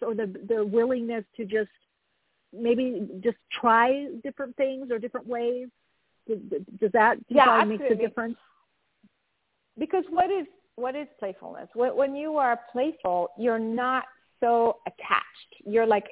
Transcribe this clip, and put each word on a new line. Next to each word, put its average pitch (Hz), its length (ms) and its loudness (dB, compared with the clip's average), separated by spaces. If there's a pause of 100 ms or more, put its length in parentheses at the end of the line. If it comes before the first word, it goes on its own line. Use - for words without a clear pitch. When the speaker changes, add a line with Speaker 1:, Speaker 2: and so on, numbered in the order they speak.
Speaker 1:
or 226 120 -4
the, 214 120 -4 (220)
the 226 160 0
willingness 233 600 0 (120)
to 233 80 -8
just 208 260 -4 (840)
maybe 233 540 -2 (160)
just 233 140 -2 (160)
try 240 540 4 (180)
different 269 320 -10
things 269 340 -4
or 233 80 -2
different 233 300 -10
ways? 247 400 -4 (580)
Does, 220 120 -4 (420)
does 214 120 2
that, 220 260 4
do - 100 -18
you 240 80 2
Speaker 2:
Yeah, 277 100 10
Speaker 1:
find 226 220 6
makes 214 140 -4
a - 20 -8
Speaker 2:
absolutely. 233 240 0
Speaker 1:
difference? 233 280 -6 (1400)
Speaker 2:
Because 330 320 -2
what 359 200 2
is, 381 160 -2 (280)
what 254 220 -6
is 294 100 -8 (140)
playfulness? 185 540 -12
When, 240 220 0
when 277 200 2
you 302 220 -4
are 247 200 2 (140)
playful, 190 560 -2 (100)
you're 226 220 0
not 247 440 -2 (360)
so 233 460 2
attached. - 800 -6
You're, 220 220 2
like, 208 260 2